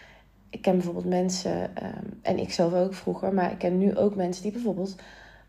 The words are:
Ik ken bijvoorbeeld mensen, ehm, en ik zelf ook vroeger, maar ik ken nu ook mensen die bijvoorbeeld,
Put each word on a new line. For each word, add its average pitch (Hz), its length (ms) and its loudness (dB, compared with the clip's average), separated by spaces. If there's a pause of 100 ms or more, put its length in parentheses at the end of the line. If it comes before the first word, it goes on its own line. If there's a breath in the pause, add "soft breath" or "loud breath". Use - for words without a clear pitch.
(500 loud breath)
Ik - 120 -12
ken 185 140 4
bijvoorbeeld 175 280 -2
mensen, 180 720 0
ehm, - 280 -8 (180)
en - 160 0
ik - 140 -4
zelf 170 200 4
ook 185 220 2
vroeger, 190 400 -2
maar 180 180 2
ik - 60 -8
ken 180 200 2
nu 196 180 4
ook 202 180 4
mensen 180 280 -2
die 208 100 -4
bijvoorbeeld, 196 440 -2 (520 loud breath)